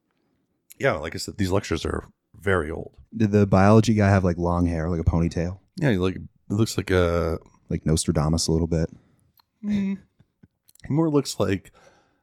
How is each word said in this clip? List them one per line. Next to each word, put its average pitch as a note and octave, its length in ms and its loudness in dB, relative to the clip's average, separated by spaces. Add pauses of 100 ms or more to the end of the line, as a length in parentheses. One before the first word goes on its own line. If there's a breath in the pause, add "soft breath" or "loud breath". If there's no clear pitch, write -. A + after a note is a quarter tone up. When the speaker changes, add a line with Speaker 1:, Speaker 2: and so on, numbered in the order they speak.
(800)
Speaker 1:
Yeah, C3 140 0
like E2 220 -6
I F#2+ 40 -10
said, - 200 -10
these F#2 120 0
lectures F2+ 340 -2
are - 240 -6 (300)
very E2+ 320 0
old. - 220 -12 (240)
Speaker 2:
Did A2 160 2
the G#2 140 6
biology G#2 480 6
guy G2+ 160 4
have, F#2+ 140 4
like, E2+ 140 0
long F2 280 0
hair, E2 220 -4
like E2+ 120 -4
a D#2+ 40 -6
ponytail? E2+ 540 -2 (180)
Speaker 1:
Yeah, C#3+ 160 0
he, F#2+ 60 0
like, F#2 180 -2
it F2 60 -14 (260)
looks A2 280 -2
like F#2+ 140 -6
a E2+ 480 0 (320)
Speaker 2:
Like E2 160 -6
Nostradamus D#2+ 640 0
a E2 40 0
little E2 140 0
bit. D#2+ 240 -2 (720)
Speaker 1:
Mm. G3 340 -4 (880)
He B2 60 -6
more D#3+ 180 0
looks C#3+ 300 -2
like, F#2+ 320 -2 (500 soft breath)